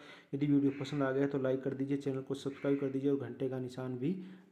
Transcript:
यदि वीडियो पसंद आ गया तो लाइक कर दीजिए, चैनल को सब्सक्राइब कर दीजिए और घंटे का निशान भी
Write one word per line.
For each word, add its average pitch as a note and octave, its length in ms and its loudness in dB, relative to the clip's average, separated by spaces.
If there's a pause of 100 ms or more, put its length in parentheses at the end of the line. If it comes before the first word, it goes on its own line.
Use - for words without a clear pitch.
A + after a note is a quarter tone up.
(340)
यदि C#3+ 120 0
वीडियो C#3 340 6
पसंद C#3+ 220 -2
आ C3+ 80 4
गया C#3 160 4
तो C#3 120 0
लाइक C3 240 2
कर C3 120 -2
दीजिए, C3+ 220 0
चैनल C3+ 240 -2
को C3+ 140 -6
सब्सक्राइब C#3 460 0
कर C#3 80 0
दीजिए C3+ 220 0
और C#3 60 4
घंटे B2+ 320 -4
का B2+ 100 -4
निशान B2+ 400 -6
भी C#3+ 140 0 (400)